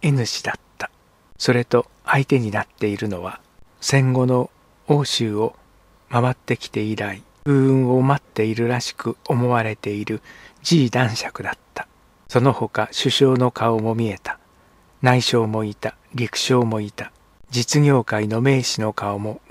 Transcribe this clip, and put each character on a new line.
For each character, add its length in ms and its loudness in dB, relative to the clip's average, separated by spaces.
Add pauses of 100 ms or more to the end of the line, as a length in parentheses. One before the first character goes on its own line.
N 240 2
氏 180 -8
だ 120 -6
っ 40 -18 (160)
た。 140 -12 (480)
そ 140 0
れ 120 2
と 220 0 (180)
相 220 2
手 120 2
に 120 -2
な 120 -4
っ 40 -8
て 220 -4
い 80 -4
る 120 -6
の 140 -8
は、 180 -12 (400)
戦 320 2
後 140 2
の 240 0 (360)
欧 180 2
州 320 -2
を 200 -2 (540)
回 220 0
っ 20 -4
て 220 -4
き 120 -14
て 140 -4
以 140 -4
来、 260 -8 (220)
風 240 4
雲 280 4
を 60 4
待 180 2
っ 120 -20
て 120 0
い 100 0
る 140 0
ら 120 -2
し 140 -10
く 220 -6 (100)
思 240 0
わ 120 2
れ 140 -4
て 140 -8
い 140 -6
る 160 -6 (420)
G 280 2
男 200 0
爵 320 -10
だ 100 -8
っ 60 -12 (160)
た。 120 -12 (420)
そ 140 2
の 100 4
他 440 -4
首 140 0
相 280 4
の 120 2
顔 300 0
も 140 -2
見 140 -2
え 140 -6
た。 160 -10 (640)
内 220 4
相 240 2
も 180 -2
い 100 -8
た、 200 -8 (200)
陸 220 -4
相 280 2
も 160 -2
い 100 -6
た。 220 -14 (380)
実 320 0
業 220 4
界 240 -4
の 140 -2
名 200 4
士 200 -4
の 100 -2
顔 260 -6
も 220 -8 (100)